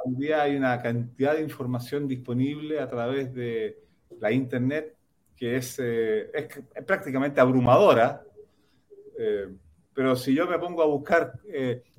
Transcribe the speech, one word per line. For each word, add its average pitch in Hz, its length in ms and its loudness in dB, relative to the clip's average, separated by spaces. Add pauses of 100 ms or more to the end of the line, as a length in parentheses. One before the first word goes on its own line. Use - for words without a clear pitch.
hoy 127 120 -4
día 147 280 0
hay 143 120 0
una 127 260 0
cantidad 120 540 -2
de 160 60 -2
información 135 680 -6
disponible 139 720 -4
a 131 80 -4
través 127 460 -4
de 117 460 -6 (400)
la 107 120 0
internet 131 640 -2 (400)
que 123 220 -4
es, 123 220 -8
eh, 113 540 -2
es, 151 140 -6 (280)
es 135 100 -12
prácticamente 143 560 0
abrumadora. 131 800 6 (960)
Eh, 104 320 -2 (440)
pero 131 220 2
si 131 200 0
yo 175 120 2
me 170 120 0
pongo 170 240 -2
a - 20 6
buscar, 151 480 2 (140)
eh, 131 360 -4 (140)